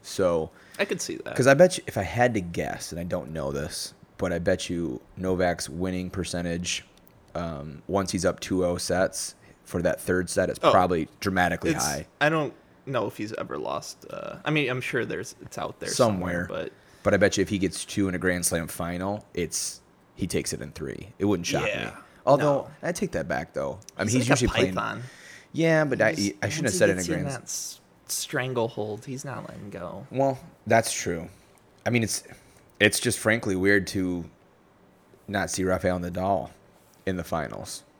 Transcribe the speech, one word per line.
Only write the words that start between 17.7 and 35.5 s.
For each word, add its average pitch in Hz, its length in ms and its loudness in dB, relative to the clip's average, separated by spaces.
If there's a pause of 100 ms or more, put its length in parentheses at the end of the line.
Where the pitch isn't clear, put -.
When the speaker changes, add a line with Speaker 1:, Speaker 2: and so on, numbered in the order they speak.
Speaker 1:
two 98 240 0
in 92 60 -2
a 87 40 -2
Grand 90 280 2
Slam 82 220 0
final, 90 680 -4
it's, - 460 -4 (340)
he - 140 -4
takes - 240 -2
it - 80 -8
in - 120 -10
three. - 360 -10 (100)
It 95 60 0
wouldn't 90 220 2
shock - 180 -2
me. 107 60 -2
Speaker 2:
Yeah. 95 260 -6 (300)
Speaker 1:
Although, 147 180 6 (180)
Speaker 2:
No. - 80 -12 (120)
Speaker 1:
I 170 100 -4
take 180 200 -4
that 85 160 -4
back, 73 240 -4
though. 69 260 -4 (200)
I 95 60 0
mean, 107 100 0
Speaker 2:
He's 123 120 2
Speaker 1:
he's 123 40 0
Speaker 2:
like 139 80 4
a 123 60 2
Speaker 1:
usually - 40 4 (120)
playing 107 140 2
Speaker 2:
python. 110 280 -4 (500)
Speaker 1:
Yeah, 160 320 4
but 127 160 -2
I, 110 120 6
Speaker 2:
He's, 101 200 0 (100)
Speaker 1:
I 104 60 0
shouldn't - 60 -2
have 156 80 -2
Speaker 2:
once 117 100 2
he 127 60 0
Speaker 1:
said 101 100 8
it 98 40 4
in - 60 0
a - 20 -4
Speaker 2:
gets 175 80 -4
you - 80 0
in 151 80 -2
Speaker 1:
Grand 139 120 -4
Speaker 2:
that - 60 -10
s-, - 380 -10 (480)
stranglehold, 117 760 -2
he's 135 200 -10
not 135 240 -10
letting 101 220 -14
go. 90 400 -10
Speaker 1:
Well, 131 280 2 (280)
that's 113 260 4
true. 85 360 -4 (560)
I 107 60 0
mean, 117 120 4
it's, - 200 -4 (580)
it's 104 200 6
just - 180 0
frankly 110 360 2
weird 95 340 4
to 90 360 -2 (1040)
not 98 220 -2